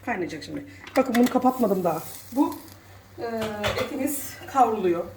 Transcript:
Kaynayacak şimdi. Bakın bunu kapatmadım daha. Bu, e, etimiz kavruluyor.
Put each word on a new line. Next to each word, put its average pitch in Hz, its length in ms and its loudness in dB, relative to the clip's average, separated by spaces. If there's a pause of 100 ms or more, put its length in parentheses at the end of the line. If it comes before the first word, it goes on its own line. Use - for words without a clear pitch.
Kaynayacak 165 380 -4
şimdi. 147 220 -10 (320)
Bakın 262 180 2
bunu 247 100 8
kapatmadım 233 580 2
daha. 160 200 0 (280)
Bu, 269 240 2 (640)
e, 240 60 -4 (600)
etimiz - 480 -4 (200)
kavruluyor. 196 520 4 (120)